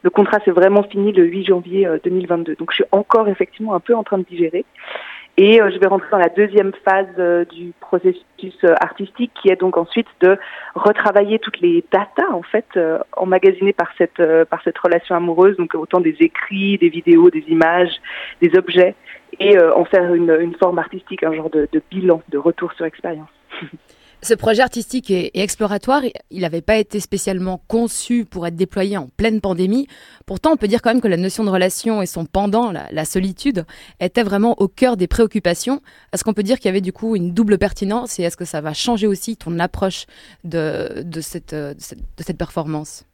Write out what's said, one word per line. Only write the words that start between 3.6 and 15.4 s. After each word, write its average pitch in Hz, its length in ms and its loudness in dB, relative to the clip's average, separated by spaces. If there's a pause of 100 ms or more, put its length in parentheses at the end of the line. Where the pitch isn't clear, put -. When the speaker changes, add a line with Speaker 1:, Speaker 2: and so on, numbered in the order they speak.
Speaker 1:
un 175 60 0
peu 233 160 0
en 220 80 -4
train 202 140 -2
de 185 80 -2
digérer. 170 400 -4 (720)
Et, 220 240 8
euh, 202 100 4
je 185 80 -8
vais 190 80 4
rentrer 190 240 0
dans 208 60 2
la 175 100 4
deuxième 196 460 2 (100)
phase, 190 240 2 (120)
euh, 175 260 2
du 175 340 -16
processus, 185 720 -4 (120)
euh, 165 160 6
artistique, 202 500 -6 (100)
qui - 60 2
est 185 80 4
donc 185 220 0
ensuite 170 300 -2 (120)
de 185 180 6 (380)
retravailler 208 640 2
toutes - 220 -8
les 170 280 2
datas, 208 440 0
en 175 80 -4
fait, 214 240 -4 (100)
euh, 160 240 0 (160)
emmagasinées 190 560 2
par 175 260 -2
cette, 170 220 -2
euh, 165 240 4
par 160 220 -4
cette 170 120 -4
relation 175 380 0
amoureuse, 175 400 4